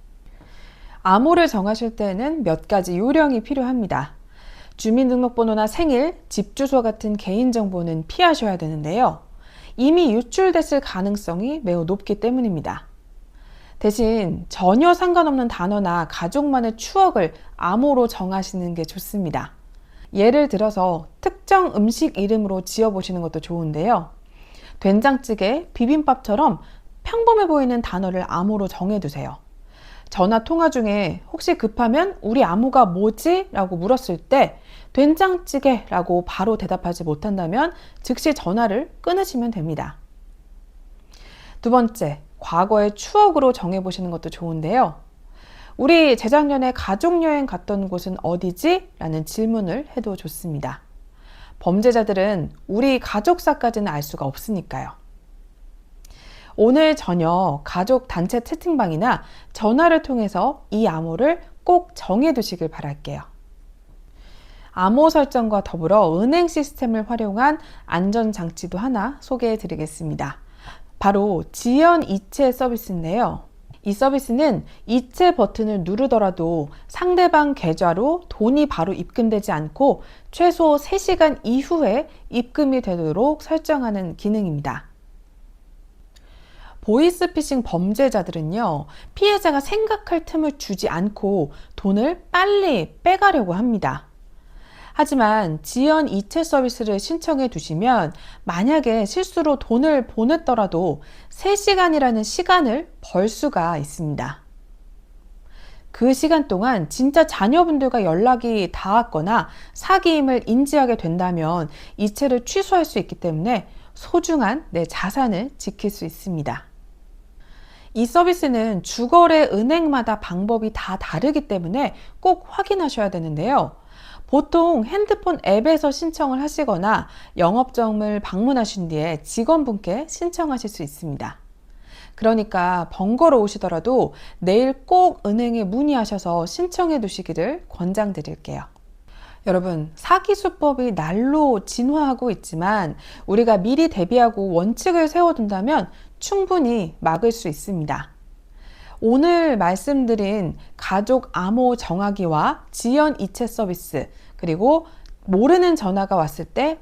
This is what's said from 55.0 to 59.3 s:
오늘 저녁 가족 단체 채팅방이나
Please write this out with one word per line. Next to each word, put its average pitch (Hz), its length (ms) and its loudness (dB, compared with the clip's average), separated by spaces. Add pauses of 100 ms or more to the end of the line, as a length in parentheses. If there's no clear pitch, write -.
오늘 294 380 6
저녁 175 680 0
가족 247 420 0
단체 185 320 -4
채팅방이나 233 840 -2 (280)